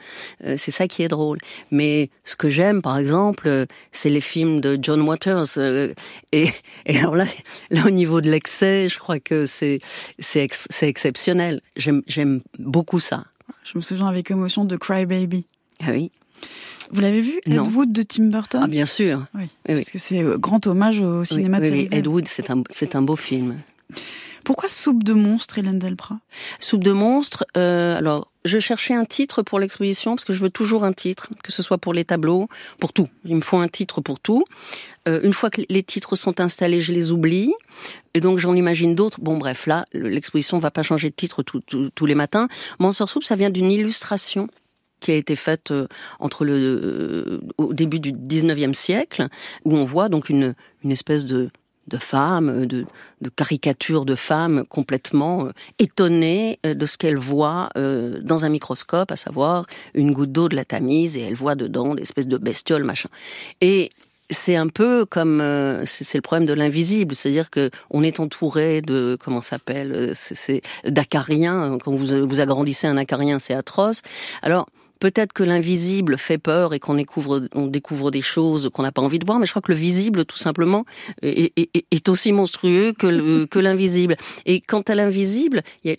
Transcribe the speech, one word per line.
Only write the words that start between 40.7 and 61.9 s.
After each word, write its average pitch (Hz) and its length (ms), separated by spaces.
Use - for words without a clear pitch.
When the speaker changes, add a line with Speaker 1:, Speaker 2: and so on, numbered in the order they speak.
Speaker 1:
pas 160 100
changer 156 300
de - 40
titre - 280
tout, - 160
tout, 131 340
tous 151 140
les 147 80
matins. 208 320
Monster 190 260
Soup, 294 180
ça 226 120
vient 196 160
d'une 185 180
illustration 208 800
qui - 100
a 156 40
été 147 220
faite, - 340
euh, 139 160
entre - 240
le, 143 100
euh, 120 840
au 151 160
début 160 280
du 143 100
dix-neuvième 143 600
siècle, 180 560
où 156 140
on 139 80
voit 170 240
donc 156 180
une, 135 280
une 139 80
espèce 147 320
de, 127 280
de - 100
femme, 139 680
de, 120 200
de 127 80
caricature 143 760
de 131 120
femme 156 520
complètement, 147 800
euh, 127 60
étonnée, 175 840
euh, 156 80
de 143 120
ce - 120
qu'elle 156 200
voit, 147 600
euh, 123 440
dans 160 220
un 156 60
microscope, 151 600
à - 60
savoir 165 520
une 147 180
goutte 139 220
d'eau 165 160
de 147 80
la 131 80
Tamise, 147 500
et 123 60
elle 110 140
voit 139 200
dedans 127 380